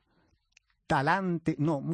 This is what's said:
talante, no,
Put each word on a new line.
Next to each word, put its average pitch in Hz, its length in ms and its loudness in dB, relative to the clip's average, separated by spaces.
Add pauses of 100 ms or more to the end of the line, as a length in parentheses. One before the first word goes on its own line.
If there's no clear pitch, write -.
(880)
talante, 165 720 0
no, 147 220 0 (140)